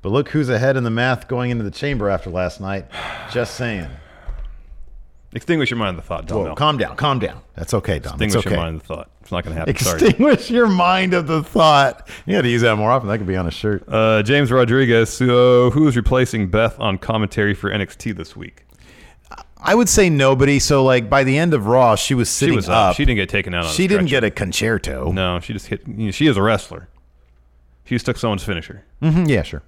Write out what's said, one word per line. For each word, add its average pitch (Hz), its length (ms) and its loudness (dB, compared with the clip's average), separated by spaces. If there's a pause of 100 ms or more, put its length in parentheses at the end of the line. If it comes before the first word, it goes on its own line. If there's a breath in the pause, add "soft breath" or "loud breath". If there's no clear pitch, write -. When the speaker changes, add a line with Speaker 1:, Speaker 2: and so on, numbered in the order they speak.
Speaker 1:
But 98 80 -4
look 135 180 0
who's 147 200 -2
ahead 127 280 0
in 123 60 -2
the 117 80 -2
math 123 360 -2
going 123 220 -4
into 117 140 -4
the 101 80 -6
chamber 135 380 -4
after 95 200 -4
last 90 320 -6
night. 95 240 -8 (460 loud breath)
Just 120 240 -6
saying. 107 320 -6 (1500 soft breath)
Speaker 2:
Extinguish 139 360 -2
your 120 80 -4
mind 95 180 -4
of 73 60 -14
the - 40 -20
thought, 82 200 -8
Dom 107 100 -4
Speaker 1:
Whoa, 98 80 -2
Speaker 2:
Mel. 80 100 -10
Speaker 1:
calm 147 220 0
down, - 180 -4
calm 139 220 0
down. - 240 -6 (140)
That's 82 180 -6
okay, 92 240 -2
Dom. - 240 -8
It's 104 140 0
Speaker 2:
Extinguish 107 100 0
your 98 80 -2
Speaker 1:
okay. 85 80 0
Speaker 2:
mind 82 140 -6
of 78 80 -12
the - 120 -20
thought. 78 140 -16 (120)
It's - 100 -14
not 87 120 -4
gonna 80 120 -8
happen. 80 220 -2
Sorry. 92 220 -2
Speaker 1:
Extinguish 254 520 2
your 240 160 4
mind 185 480 2
of 170 100 0
the 160 160 -2
thought. 143 680 2 (200 loud breath)
You 165 80 -2
gotta 131 140 2
use 117 120 2
that 113 140 4
more 107 160 2
often. 117 180 0
That 110 80 -2
could 104 80 -6
be 92 100 -2
on 90 120 -2
a 82 40 -4
shirt. 107 360 -4
Speaker 2:
Uh, 110 340 2
James 131 300 2
Rodriguez, 120 600 4
so 123 600 4
who 151 160 4
is 123 100 2
replacing 117 520 0
Beth 110 300 0
on 98 200 -4
commentary 104 560 -2
for 98 160 -8
N 101 100 -4
X - 140 -8
T - 160 -10
this 90 240 -14
week? - 300 -20 (1000 soft breath)
Speaker 1:
I - 80 2
would 226 160 4
say 202 200 4
nobody. 139 500 4
So, 139 240 4
like, 123 260 2
by 139 140 4
the 135 140 2
end 165 180 2
of 104 100 -2
Raw, 117 300 6
she - 180 -2
was 120 140 0
Speaker 2:
She - 60 -4
Speaker 1:
sitting 143 240 0
Speaker 2:
was 90 120 -4
up. 104 220 4
Speaker 1:
up. 87 60 0
Speaker 2:
She 143 80 0
didn't 127 120 4
get 95 120 -2
taken 95 260 -4
out 87 80 -2
on 80 80 -4
a - 20 -6
Speaker 1:
She 180 140 0
didn't 190 220 2
Speaker 2:
stretcher. 135 120 2
Speaker 1:
get 110 60 0
a 95 40 0
concerto. 85 840 -4
Speaker 2:
No, 90 260 -2
she - 140 -10
just 101 140 -10
hit. - 200 -10
You 107 200 -6
know, 98 40 -4
she 151 160 2
is 113 100 4
a 98 60 2
wrestler. 95 460 -2 (960)
She 123 100 -4
just 117 100 -2
took 123 120 -2
someone's 104 260 -2
finisher. 90 400 -8 (180)
Speaker 1:
Mm-hmm, 160 240 2
yeah, 123 160 2
sure. 73 260 -10